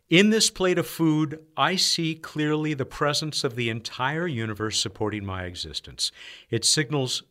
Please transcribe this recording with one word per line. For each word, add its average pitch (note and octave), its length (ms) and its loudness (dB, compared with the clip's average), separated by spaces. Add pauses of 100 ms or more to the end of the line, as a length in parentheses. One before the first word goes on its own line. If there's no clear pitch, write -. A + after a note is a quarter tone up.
"In G3+ 220 8
this A3 180 4
plate F3+ 300 2
of E3 80 0
food, D#3 540 2 (160)
I D3+ 200 2
see E3 380 0
clearly D3+ 600 -2
the C3 120 -4
presence D3 580 -2
of A#2+ 120 -2
the A#2+ 120 0
entire B2+ 600 -4
universe A2 520 -4
supporting G#2 440 -4
my F#2 200 -6
existence. - 680 -8 (380)
It A#2 140 -2
signals C#3+ 680 0